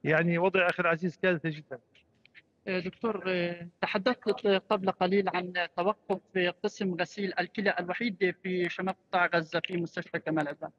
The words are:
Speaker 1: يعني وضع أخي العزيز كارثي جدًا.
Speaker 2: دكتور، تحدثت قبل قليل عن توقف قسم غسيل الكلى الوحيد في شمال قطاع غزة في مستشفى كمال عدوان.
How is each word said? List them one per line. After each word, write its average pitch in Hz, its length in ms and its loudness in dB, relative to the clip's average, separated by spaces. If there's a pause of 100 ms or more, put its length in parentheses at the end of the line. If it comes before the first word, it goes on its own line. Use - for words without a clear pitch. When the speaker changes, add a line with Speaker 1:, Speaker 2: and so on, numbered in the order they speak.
Speaker 1:
يعني 170 340 2
وضع 185 280 2
أخي 180 160 0
العزيز 170 360 0
كارثي 170 320 0
جدًا. 147 280 -12 (880)
Speaker 2:
دكتور، 190 580 -4 (560)
تحدثت 208 640 0 (240)
قبل 190 200 2
قليل 185 380 2
عن 180 240 -4 (240)
توقف 190 440 0 (440)
قسم 196 300 -2
غسيل 180 440 -4
الكلى 190 420 0
الوحيد 180 640 -2
في 180 260 -2
شمال 190 260 -4 (160)
قطاع 180 240 2
غزة 165 320 0
في 185 100 -6
مستشفى 170 420 -6
كمال 156 300 -2
عدوان. 151 300 -10